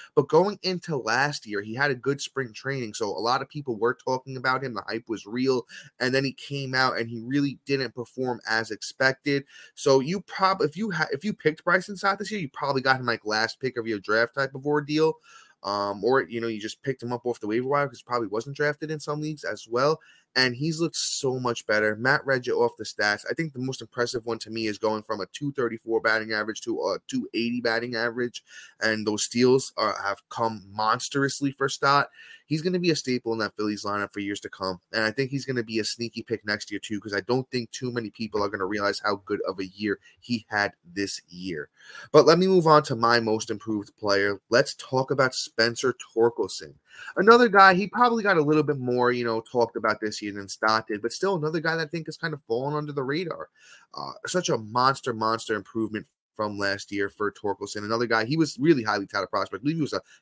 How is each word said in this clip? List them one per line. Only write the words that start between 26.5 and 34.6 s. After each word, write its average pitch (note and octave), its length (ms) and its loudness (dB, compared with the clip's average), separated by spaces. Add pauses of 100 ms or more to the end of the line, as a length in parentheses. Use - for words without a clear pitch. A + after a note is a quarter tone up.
to - 180 -4
a F2 200 -2 (100)
two B2+ 240 -4
eighty A#2 300 -2
batting A#2 340 -2
average. A#2+ 480 -4 (380)
And A2 240 2
those G#2+ 180 0
steals B2+ 540 4
are, G#2+ 240 0
have G2 260 -4
come A2+ 420 -4
monstrously B2 840 0
for C3+ 180 -2
Stott. C#3+ 400 2 (340)
He's D3+ 160 -2
gonna F3+ 180 0
be F3 120 2
a D3+ 60 4
staple B2 360 -2
in A2+ 60 -4
that G#2 180 -4
Phillies G#2+ 280 -4
lineup G2+ 280 -4
for G#2 80 -8
years G2+ 200 -4
to - 100 -12
come. F#2+ 280 -6 (140)